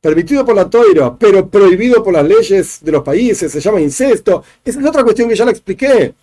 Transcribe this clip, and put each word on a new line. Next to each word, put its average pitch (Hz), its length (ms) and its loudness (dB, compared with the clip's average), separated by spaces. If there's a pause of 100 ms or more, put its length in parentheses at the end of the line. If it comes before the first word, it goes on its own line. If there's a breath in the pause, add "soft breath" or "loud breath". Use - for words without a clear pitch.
permitido 170 440 -2
por 233 100 0
la 185 140 0
Toira, 175 480 2
pero 196 300 2
prohibido 202 560 2
por 190 100 -2
las 147 120 2
leyes 196 560 0
de 156 100 -4
los 151 120 -2
países, 180 480 -2
se 151 80 -8
llama 190 220 -2
incesto. 240 600 -2 (200 soft breath)
Esa 262 160 -8
es 277 60 -4
otra 302 180 0
cuestión 233 240 0
que 226 80 0
ya 226 100 0
la 247 60 0
expliqué, 196 720 -2